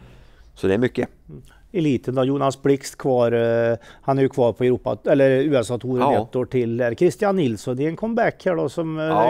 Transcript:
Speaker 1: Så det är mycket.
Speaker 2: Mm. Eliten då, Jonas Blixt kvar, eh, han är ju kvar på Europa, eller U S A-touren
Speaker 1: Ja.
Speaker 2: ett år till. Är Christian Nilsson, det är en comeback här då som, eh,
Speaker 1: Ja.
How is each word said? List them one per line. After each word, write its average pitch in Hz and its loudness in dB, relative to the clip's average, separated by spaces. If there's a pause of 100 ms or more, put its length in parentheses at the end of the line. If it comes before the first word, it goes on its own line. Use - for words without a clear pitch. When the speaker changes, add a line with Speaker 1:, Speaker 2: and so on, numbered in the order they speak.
(540)
Speaker 1:
Så - -6
det 95 2
är 107 0
mycket. 127 -2 (200)
Speaker 2:
Mm. 143 -18 (300)
Eliten 147 -2
då, 131 0
Jonas 135 -2
Blixt 139 -2
kvar, 123 2
eh, 117 0 (260)
han 135 0
är 135 2
ju 131 4
kvar 120 2
på 123 -4
Europa, 120 0
eller 135 4
U 139 2
S 120 0
A-touren 123 0
Speaker 1:
Ja. 107 2
Speaker 2:
ett - -8
år 123 -2
till. 117 -2
Är 120 0
Christian 190 0
Nilsson, 127 -2
det 135 -4
är 156 -2
en 165 -6
comeback 220 -2
här 180 0
då 160 -2
som, 160 -6
eh, 156 -4
Speaker 1:
Ja. 117 2